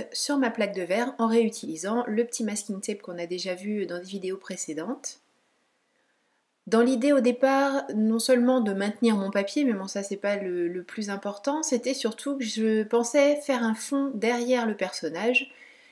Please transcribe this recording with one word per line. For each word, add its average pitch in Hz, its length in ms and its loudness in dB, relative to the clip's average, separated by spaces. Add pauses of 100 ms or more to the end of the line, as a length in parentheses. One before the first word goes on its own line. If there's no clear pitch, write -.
(140)
sur - 240 -2
ma 247 140 2
plaque 202 240 -2
de 185 80 -2
verre 226 340 -2
en 233 80 2
réutilisant 226 800 0
le 220 180 0
petit 233 200 -6
masking 202 380 -6
tape 208 200 -6
qu'on 175 160 -12
a 170 80 -6
déjà 180 300 -4
vu 202 320 -4
dans 175 100 -6
des 180 80 -10
vidéos 190 320 -6
précédentes. 180 840 -8 (1500)
Dans 220 140 6
l'idée 262 300 4
au 269 100 6
départ, 262 640 4 (120)
non 220 240 4
seulement 254 420 4
de 208 100 2
maintenir 208 440 2
mon 196 160 -2
papier, 202 320 0
mais 247 100 4
bon 190 140 -4
ça 202 160 -4
c'est 196 120 -6
pas 202 200 -2
le, 180 320 -2
le 180 160 -6
plus 208 260 -8
important, 208 540 -4
c'était 254 320 0
surtout 269 420 -4
que 262 60 -6
je 220 400 0
pensais 277 580 2
faire 254 220 0
un 220 100 2
fond 277 400 -2
derrière 240 540 0
le 208 100 -2
personnage 196 760 -2 (400)